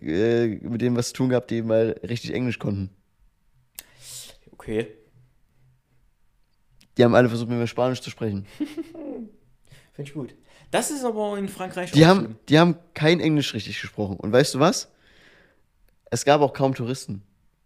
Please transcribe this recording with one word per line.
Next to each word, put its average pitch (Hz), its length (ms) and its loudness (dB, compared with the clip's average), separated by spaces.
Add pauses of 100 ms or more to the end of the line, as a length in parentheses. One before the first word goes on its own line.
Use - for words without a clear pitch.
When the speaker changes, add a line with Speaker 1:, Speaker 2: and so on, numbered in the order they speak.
Speaker 1:
äh, 113 600 0
mit 113 200 -6
denen 123 140 0
was 120 140 -2
zu - 60 -12
tun 131 140 0
gehabt, 123 220 0
die 117 100 -2
mal 113 460 0
richtig 120 260 -8
Englisch 123 240 -4
konnten. 98 320 -4 (1600)
Speaker 2:
Okay. 113 340 -6 (2000)
Speaker 1:
Die 120 60 8
haben 120 120 6
alle 123 140 8
versucht, 117 200 -4
mit 123 80 -2
mir 117 100 0
Spanisch 123 340 -2
zu - 80 -14
sprechen. 101 420 -6
Speaker 2:
<laughs> - 1400 -14
Find 143 140 -12
ich - 60 -20
gut. 135 220 -12 (360)
Das 233 200 0
ist 277 120 -6
aber 214 340 -4
in 196 120 -6
Frankreich 180 420 -8
Speaker 1:
Die 147 140 8
Speaker 2:
auch 170 40 8
Speaker 1:
haben, 196 100 6
Speaker 2:
schlimm. 110 160 -6 (120)
Speaker 1:
die 151 120 6
haben 170 160 6 (180)
kein 160 260 2
Englisch 151 340 0
richtig 104 280 -8
gesprochen. 98 360 -6
Und - 140 -6
weißt 131 240 4
du 131 40 -2
was? 175 300 2 (1200)
Es 120 140 -4
gab 147 180 4
auch 139 120 2
kaum 135 220 0
Touristen. 113 480 -8 (420)